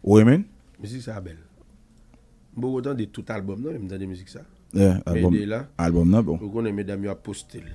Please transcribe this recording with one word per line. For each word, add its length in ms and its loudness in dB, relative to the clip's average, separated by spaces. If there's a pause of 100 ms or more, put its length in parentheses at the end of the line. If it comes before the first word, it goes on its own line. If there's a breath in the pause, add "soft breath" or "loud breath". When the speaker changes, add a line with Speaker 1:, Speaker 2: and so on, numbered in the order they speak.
Speaker 1:
Ou 160 8
Speaker 2:
e 80 10
Speaker 1:
men? 140 6 (420)
Speaker 2:
Mizik 220 -12
sa 100 -10
a 80 -10
bel 140 -16 (1200)
Mbo 240 -4
otan 180 -6
di 80 -4
tout 240 -14
albom 320 -8
nan, 220 -8
mda 140 -10
de 120 -8
mizik 180 -14
sa 140 -20 (320)
Speaker 1:
yeah, 320 4
Speaker 2:
Albom 300 2 (100)
la... 220 -6 (180)
nan 400 4
Speaker 1:
bon 140 -4
Speaker 2:
Mbo 100 -10
konen 240 -4
meda 220 -6
miwa 180 -6
Postel 480 -14 (120)